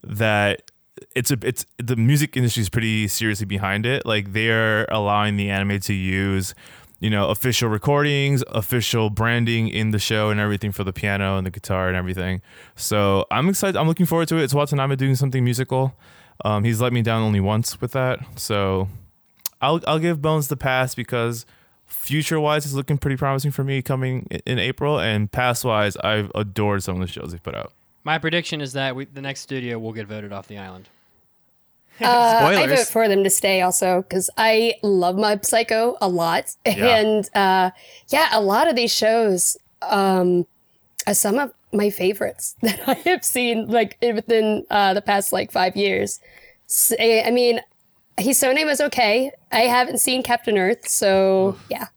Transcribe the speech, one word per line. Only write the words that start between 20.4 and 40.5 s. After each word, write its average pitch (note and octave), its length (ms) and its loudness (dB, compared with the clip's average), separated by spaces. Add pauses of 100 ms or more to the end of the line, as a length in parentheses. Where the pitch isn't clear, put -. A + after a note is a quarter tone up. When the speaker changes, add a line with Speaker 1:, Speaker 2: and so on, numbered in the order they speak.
Speaker 1:
the D3 80 -4
pass B2+ 380 0
because A#2 520 -4 (400)
future-wise, D3+ 800 -2
it's C#3 80 -6
looking C#3 240 -2
pretty C3+ 180 -2
promising C3+ 340 -2
for C3+ 140 -4
me C3+ 180 -2
coming C3 480 -4
i-, - 160 -8
in B2 120 -2
April. C3+ 420 -2
And G#2 320 0
past-wise, A#2 680 0
I've G#2+ 360 -2
adored G#2 480 -2
some F#2 140 -6
of F#2 40 -4
the F#2 120 -2
shows - 200 -12
they F2 60 -12
put - 160 -12
out. - 180 -12 (320)
Speaker 2:
My D#3 140 -2
prediction D#3+ 420 -4
is C3+ 140 -8
that C3+ 220 -4
we, C#3 100 -10
the C#3 140 -18
next C3+ 200 -10
studio B2 380 -8
will A2+ 140 -8
get G#2+ 140 -10
voted G#2 260 -12
off G2 160 -12
the G#2 100 -18
island. F#2+ 300 -18 (1120)
Speaker 3:
Uh, A3+ 60 0
I A#3 480 6
vote - 80 4 (140)
Speaker 4:
Spoilers. A#3 140 2
Speaker 3:
for A3+ 180 2
them G3 160 4
to F#3+ 60 2
stay F#3+ 300 2
also F#3 480 2
'cause F#3 300 -2
I A3 440 4
love F#3 340 2
Mob G#3 280 0
Psycho A3+ 560 0
a G3 80 0
lot. E3+ 520 -2
<laughs> - 60 -20
Speaker 1:
Yeah. A3 300 4
Speaker 3:
And, G#3+ 380 2
uh, F#3+ 360 4 (380)
yeah, D4+ 240 2
a A3 80 4
lot G#3+ 280 2
of C4 80 2
these A#3 180 0
shows, G#3+ 640 2 (240)
um, F#3 640 2 (600)